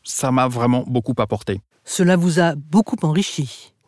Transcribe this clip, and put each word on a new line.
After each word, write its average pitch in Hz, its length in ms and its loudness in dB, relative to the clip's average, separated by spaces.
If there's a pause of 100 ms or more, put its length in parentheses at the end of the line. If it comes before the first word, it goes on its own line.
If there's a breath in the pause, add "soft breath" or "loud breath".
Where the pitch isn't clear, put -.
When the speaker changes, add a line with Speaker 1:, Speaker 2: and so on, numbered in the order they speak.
Speaker 1:
ça - 280 -4
m'a 127 160 4
vraiment 123 400 0
beaucoup 123 300 -2
apporté. 107 440 -4 (220)
Speaker 2:
Cela 180 320 2
vous 175 240 2
a 165 160 2
beaucoup 156 480 0
enrichi ? 156 720 -4 (140)